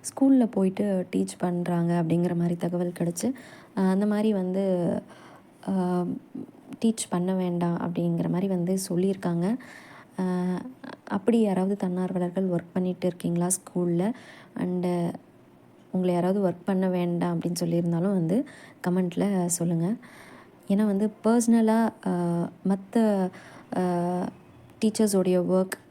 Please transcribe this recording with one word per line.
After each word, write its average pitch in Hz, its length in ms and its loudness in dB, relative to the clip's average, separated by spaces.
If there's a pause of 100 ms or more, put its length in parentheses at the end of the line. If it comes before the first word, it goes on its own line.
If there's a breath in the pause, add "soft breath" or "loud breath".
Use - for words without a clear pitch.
ஸ்கூல்ல 269 440 4
போயிட்டு 190 680 0
டீச் 190 220 -2
பண்றாங்க 175 680 0
அப்படிங்கிற 175 320 0
மாதிரி 170 200 0
தகவல் 175 440 -4
கிடைச்சு, 175 320 -2 (440 loud breath)
அஹ், 190 140 2
அந்த 196 160 2
மாதிரி 208 280 2
வந்து, 185 600 0 (760 loud breath)
அஹ், 180 480 0 (720)
டீச் 226 240 0
பண்ண 180 240 0
வேண்டாம் 175 440 0
அப்படிங்கிற 170 520 -2
மாதிரி 180 180 0
வந்து 185 300 0 (120)
சொல்லியிருக்காங்க. 185 680 0 (640 loud breath)
அஹ், 180 440 -2 (440)
அப்படி 220 340 2
யாராவது 196 480 0
தன்னார்வலர்கள் 185 600 -2
ஒர்க் 170 240 -2
பண்ணிட்டு 180 340 -2
இருக்கீங்களா 175 400 -2
ஸ்கூல்ல? 180 640 -2 (440 loud breath)
And 180 320 -2 (1040)
உங்களை 180 220 2
யாராவது 185 360 2
ஒர்க் 175 160 -6
பண்ண 190 240 0
வேண்டாம் 175 500 0
அப்படின்னு 175 200 -4
சொல்லியிருந்தாலும் 170 540 0
வந்து 185 340 0 (400 loud breath)
கமெண்ட்ல 180 580 0
சொல்லுங்க. 170 480 0 (760 loud breath)
ஏன்னா 202 180 4
வந்து 208 260 0 (120)
பர்சனலா, 226 680 4 (160)
அஹ், 175 440 0 (180)
மத்த, 196 600 2 (480 loud breath)
அஹ், 180 520 -2 (580)
டீச்சர்ஸோடைய 185 640 2
ஒர்க் 190 420 0